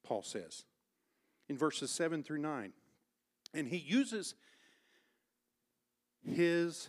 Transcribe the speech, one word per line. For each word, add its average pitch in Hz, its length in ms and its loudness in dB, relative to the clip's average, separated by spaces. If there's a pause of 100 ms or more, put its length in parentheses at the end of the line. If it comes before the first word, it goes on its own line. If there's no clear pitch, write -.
Paul 107 200 -2
says, - 420 -8 (800)
in 143 120 -4
verses 143 320 0
seven 165 320 0
through 151 160 -4
nine. 143 340 -4 (800)
And 151 160 -2
he 165 80 0
uses 208 580 2 (1900)
his 170 680 2